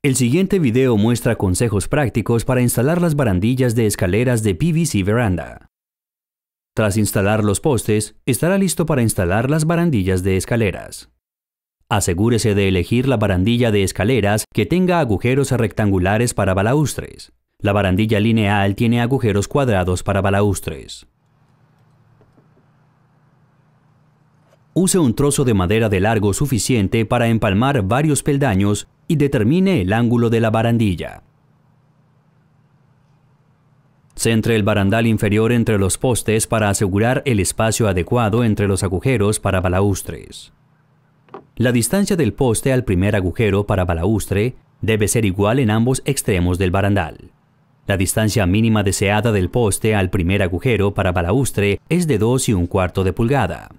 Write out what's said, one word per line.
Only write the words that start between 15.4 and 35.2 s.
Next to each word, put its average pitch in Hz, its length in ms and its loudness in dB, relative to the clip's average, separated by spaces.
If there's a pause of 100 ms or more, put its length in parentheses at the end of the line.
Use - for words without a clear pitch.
rectangulares 107 840 0
para 95 180 0
balaustres. 117 800 -2 (240)
La 104 160 0
barandilla 101 460 2
lineal 104 560 2
tiene 120 260 0
agujeros 113 460 0
cuadrados 95 560 0
para 98 180 -2
balaustres. 98 880 -4 (3750)
Use 185 240 2
un 131 160 2
trozo 139 300 0
de 117 100 2
madera 104 340 2
de 95 120 0
largo 104 320 0
suficiente 113 760 0
para 120 200 0
empalmar 117 540 2
varios 135 400 0
peldaños 104 680 0 (200)
y 165 100 0
determine 139 640 2
el 92 120 0
ángulo 117 380 2
de 113 100 2
la 113 80 2
barandilla. 104 720 0 (3000)
Centre 113 400 0
el 107 80 0
barandal 104 420 2
inferior 110 460 0